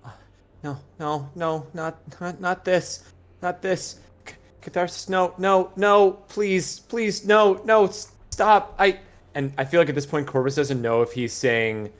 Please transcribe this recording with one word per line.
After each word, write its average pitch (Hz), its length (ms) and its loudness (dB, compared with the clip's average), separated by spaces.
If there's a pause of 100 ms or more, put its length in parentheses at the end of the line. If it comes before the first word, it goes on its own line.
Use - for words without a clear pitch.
Uh, 117 60 -20 (520)
no, 143 160 -10 (200)
no, 151 360 -6
no, 160 400 -6
not, 160 240 -10 (220)
not, 180 200 -10
not 180 240 -4
this. 180 400 -2 (380)
Not 180 200 -6
this. - 380 -6 (260)
C-, - 80 -20 (260)
Catharsis, - 480 -6
no, 185 300 0
no, 185 380 2
no, 202 360 6 (160)
please, 190 520 -2
please, 220 440 -4
no, 202 400 4
no, 220 220 4
s-, - 260 -6 (180)
stop. 208 480 2
I, 190 200 2 (360)
and 139 240 -4
I 135 60 0
feel 151 160 0
like 165 80 6
at 147 60 -2
this 139 120 -4
point, 147 200 -2
Corvus 135 280 -2
doesn't 135 280 -2
know 117 200 2
if 117 100 0
he's 123 200 -6
saying 110 680 -2